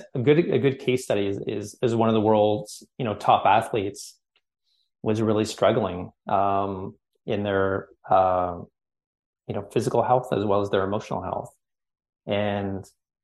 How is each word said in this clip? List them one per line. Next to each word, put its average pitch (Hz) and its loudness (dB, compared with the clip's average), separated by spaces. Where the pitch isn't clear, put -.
a 135 -6
good, 143 4
a 165 2
good 135 0
case 127 -2
study 101 0
is, 98 -4
is, 107 -8
is 117 0
one 113 2
of 110 4
the 110 2
world's, 107 0
you 123 -4
know, 104 -2
top - 2
athletes 104 -2
was 110 -2
really 107 2
struggling, 95 0
um, 98 -2
in 101 -2
their, 98 0
uh, 90 2
you - -8
know, 104 -6
physical 117 2
health 131 0
as 101 0
well 104 2
as 101 -2
their 95 2
emotional 98 -4
health. - -8
And, 101 -4